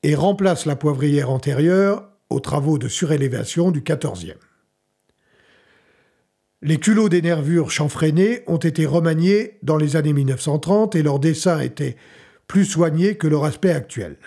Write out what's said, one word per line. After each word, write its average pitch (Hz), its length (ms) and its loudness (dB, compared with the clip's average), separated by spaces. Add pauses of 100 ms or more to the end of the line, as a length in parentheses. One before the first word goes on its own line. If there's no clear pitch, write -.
et 151 120 2
remplace 190 520 0
la 147 100 -2
poivrière 143 540 0
antérieure 165 760 0 (220)
aux - 100 -2
travaux 147 380 -2
de 123 100 -6
surélévation 147 840 -2
du 147 120 -2
quatorzième. 92 560 -6 (2250)
Les 151 160 0
culots 214 320 2
des 175 120 2
nervures 165 480 0
chanfreinées 165 760 0
ont 170 100 0
été 160 300 0
remaniés 165 760 0
dans 156 140 0
les 151 200 0
années 151 180 2
mille 143 120 2
neuf 135 140 -2
cent 151 180 -2
trente 208 380 0
et 156 60 2
leur 143 160 0
dessin 156 420 0
était 127 360 -6 (500)
plus 196 180 2
soigné 170 520 0
que 160 100 -4
leur 151 180 2
aspect 170 280 0
actuel. 101 440 -6 (100)